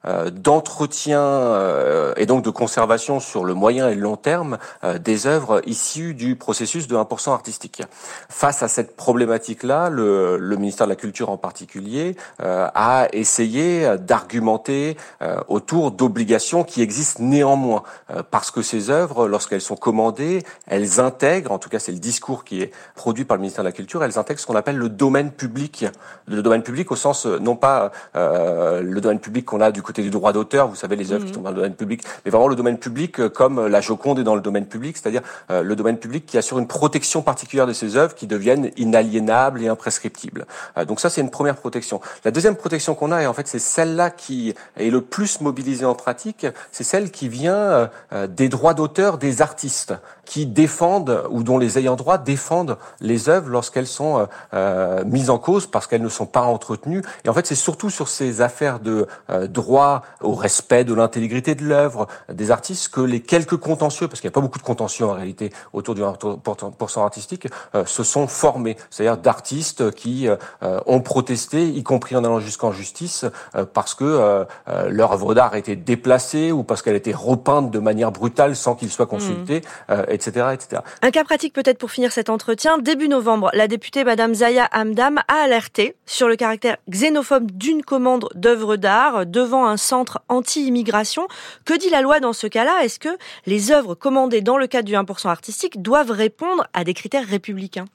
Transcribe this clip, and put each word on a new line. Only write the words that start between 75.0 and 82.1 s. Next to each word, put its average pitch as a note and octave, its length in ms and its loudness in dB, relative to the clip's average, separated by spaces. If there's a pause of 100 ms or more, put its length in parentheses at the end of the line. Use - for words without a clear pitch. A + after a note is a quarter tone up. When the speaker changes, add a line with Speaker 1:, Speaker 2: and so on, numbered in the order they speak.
Speaker 1:
œuvre G2 220 0
d'art A#2 220 4
était G#2 200 -4
déplacée B2 760 0
ou C#3 120 0
parce G#2+ 180 -2
qu'elle G#2+ 140 2
était G2+ 180 -2
repeinte B2+ 580 2
de G#2+ 80 -2
manière G#2+ 320 2
brutale C3+ 440 2
sans A#2+ 200 -2
qu'ils G#2+ 160 -8
soient A#2+ 140 0
consultés, G#2 560 -4 (280)
Speaker 2:
Mhm. G2+ 80 2
Speaker 1:
euh, G2 100 -2
et G#2 120 -2
cetera, A#2+ 340 -2
et C3 60 -6
cetera. - 240 -8 (180)
Speaker 2:
Un B3+ 100 4
cas D#4 120 2
pratique D4+ 300 -2
peut-être C4 240 2
pour A#3 140 -8
finir B3 200 0